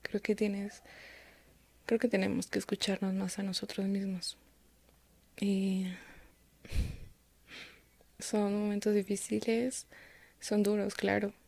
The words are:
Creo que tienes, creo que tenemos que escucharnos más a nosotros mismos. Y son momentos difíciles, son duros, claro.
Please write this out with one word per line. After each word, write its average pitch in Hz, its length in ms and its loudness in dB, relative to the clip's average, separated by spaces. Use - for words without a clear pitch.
Creo - 200 -2
que 214 140 2
tienes, 202 460 -2
creo 226 140 4
que 247 80 4
tenemos 196 400 2
que - 120 0
escucharnos 190 540 0
más 190 240 -2
a 190 60 -4
nosotros 196 440 -4
mismos. 196 500 -2
Y 190 500 2
son 208 340 0
momentos 208 400 2
difíciles, 214 960 0
son 208 240 2
duros, 202 320 2
claro. 202 380 2